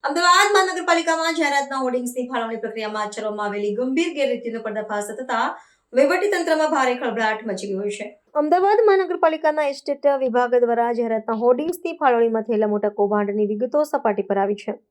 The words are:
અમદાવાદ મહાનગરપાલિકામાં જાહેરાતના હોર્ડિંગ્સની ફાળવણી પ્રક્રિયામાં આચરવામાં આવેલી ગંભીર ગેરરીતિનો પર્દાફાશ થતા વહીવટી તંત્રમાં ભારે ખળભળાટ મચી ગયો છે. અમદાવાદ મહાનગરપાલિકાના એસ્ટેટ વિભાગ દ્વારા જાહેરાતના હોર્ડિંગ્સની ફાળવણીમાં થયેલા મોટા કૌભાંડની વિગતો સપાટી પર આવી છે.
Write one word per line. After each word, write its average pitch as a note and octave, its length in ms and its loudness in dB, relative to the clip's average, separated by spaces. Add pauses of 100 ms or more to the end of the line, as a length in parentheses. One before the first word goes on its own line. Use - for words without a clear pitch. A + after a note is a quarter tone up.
અમદાવાદ F4+ 460 4
મહાનગરપાલિકામાં E4+ 800 2
જાહેરાતના C#4 420 -2
હોર્ડિંગ્સની B3+ 500 -4
ફાળવણી A3+ 300 -6
પ્રક્રિયામાં G#3+ 460 -6
આચરવામાં G#3 440 -6
આવેલી G#3 280 -4
ગંભીર C4+ 400 -2
ગેરરીતિનો A#3+ 460 -4
પર્દાફાશ G#3 420 -6
થતા A3+ 560 -4 (360)
વહીવટી F4 340 4
તંત્રમાં D#4+ 420 2
ભારે C4 240 2
ખળભળાટ A3 520 -2
મચી G3+ 220 -6
ગયો G3 200 -4
છે. - 320 -10 (140)
અમદાવાદ F4+ 520 4
મહાનગરપાલિકાના E4 760 2
એસ્ટેટ C#4 440 -2 (120)
વિભાગ B3 360 0
દ્વારા A#3 380 2
જાહેરાતના A3+ 420 -2
હોર્ડિંગ્સની C#4 580 0
ફાળવણીમાં A#3 500 2
થયેલા G#3+ 240 0
મોટા G#3 220 0
કૌભાંડની G#3 580 0
વિગતો A#3+ 380 0
સપાટી G#3 380 -2
પર G3 160 -2
આવી G3+ 160 0
છે. G#3 180 -8 (180)